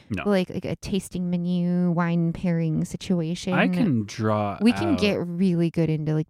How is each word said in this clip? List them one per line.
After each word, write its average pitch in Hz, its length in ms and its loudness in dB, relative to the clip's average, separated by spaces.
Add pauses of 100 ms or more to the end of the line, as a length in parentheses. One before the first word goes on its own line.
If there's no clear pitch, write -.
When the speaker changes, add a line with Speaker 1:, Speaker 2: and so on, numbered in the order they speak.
Speaker 1:
No. 95 140 -4
Speaker 2:
But, - 60 0
like, 185 200 2
like, - 160 -6
a - 120 -4
tasting 180 520 -4
menu, 175 640 0
wine 170 400 2
pairing 165 540 0
situation. 175 680 -4
Speaker 1:
I 185 140 2
can 175 380 2
draw 107 560 0
Speaker 2:
We 202 100 6
can - 220 0
Speaker 1:
out - 60 0
Speaker 2:
get 202 180 2 (100)
really 175 420 2
good 160 200 0
into, 156 240 -2
like, 156 160 -2